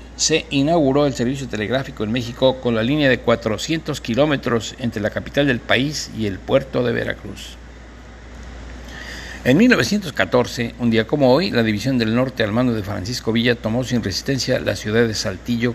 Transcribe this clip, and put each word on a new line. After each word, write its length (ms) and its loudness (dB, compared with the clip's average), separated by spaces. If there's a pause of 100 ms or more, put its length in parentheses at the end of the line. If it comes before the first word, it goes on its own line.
(160)
se 320 2
inauguró 580 4
el 60 2
servicio 340 -2
telegráfico 560 -4
en 100 -2
México 500 2
con 120 0
la 80 2
línea 280 2
de 100 4
cuatrocientos 800 -2
kilómetros 800 0
entre 240 -4
la 80 0
capital 360 -2
del 140 0
país 560 0
y 100 -2
el 120 -4
puerto 440 0
de 100 0
Veracruz. 640 -8 (1900)
En 140 6
mil 120 8
novecientos 440 2
catorce, 640 0
un 100 0
día 180 4
como 280 4
hoy, 160 2
la 120 2
División 360 0
del 160 0
Norte 280 0
al 100 0
mando 200 2
de 100 -2
Francisco 480 -6
Villa 260 2
tomó 280 -2
sin 180 -2
resistencia 560 -2
la 160 -2
ciudad 320 0
de 80 -2
Saltillo, 600 -4